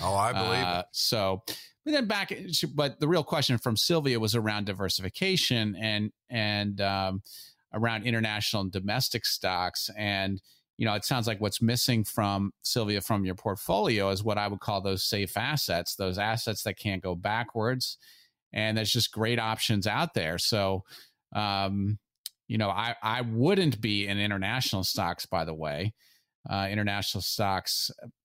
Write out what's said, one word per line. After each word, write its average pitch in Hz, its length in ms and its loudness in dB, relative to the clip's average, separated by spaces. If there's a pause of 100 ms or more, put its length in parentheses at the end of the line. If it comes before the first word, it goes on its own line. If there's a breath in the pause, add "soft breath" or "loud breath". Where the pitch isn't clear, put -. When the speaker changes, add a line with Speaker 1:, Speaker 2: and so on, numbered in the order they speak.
Speaker 1:
Oh, 92 120 0
I 101 200 2
believe 92 320 0
Speaker 2:
Uh, 87 140 0
Speaker 1:
it. 90 120 -6
Speaker 2:
so, 98 500 0 (440 loud breath)
but 302 60 0
then 269 140 2
back, 202 280 -2 (400)
but 143 260 0
the 147 80 2
real 160 160 4
question 135 320 2
from 113 220 2
Sylvia 139 420 4
was 110 140 2
around 107 320 0
diversification 107 1080 0
and, 107 360 0 (160)
and, 104 540 0
um, 98 400 0 (500 loud breath)
around 110 320 0
international 110 580 0
and 92 100 -2
domestic 104 520 -2
stocks. 92 720 -2
And, 98 460 -2 (360 soft breath)
you 113 80 0
know, 104 80 0
it 104 100 -4
sounds 120 220 0
like 110 140 -2
what's 104 200 -2
missing 117 440 2
from, 101 480 0 (100)
Sylvia, 104 380 0
from 101 240 0
your 92 100 -2
portfolio 110 760 0
is 98 120 0
what 104 160 0
I 104 100 0
would 101 120 -4
call 101 200 -2
those 95 240 -2
safe 101 320 0
assets, 104 600 -2
those 92 220 -2
assets 110 440 -2
that 101 160 -4
can't 95 240 -4
go 92 120 -2
backwards. 113 840 -2 (540 loud breath)
And 110 240 0
there's 110 160 0
just 117 200 2
great 113 260 0
options 110 480 0
out 131 280 0
there. 87 240 0
So, 95 460 0 (500 loud breath)
um, 101 640 0 (480)
you 113 120 -2
know, 104 120 2
I, 110 320 -2
I 113 200 0
wouldn't 127 580 2
be 104 260 2
in 101 120 0
international 101 640 0
stocks, 87 420 -2
by 85 180 0
the 80 80 -6
way. 78 420 -4 (540 soft breath)
Uh, 98 220 0
international 101 520 -2
stocks, - 680 -2 (340)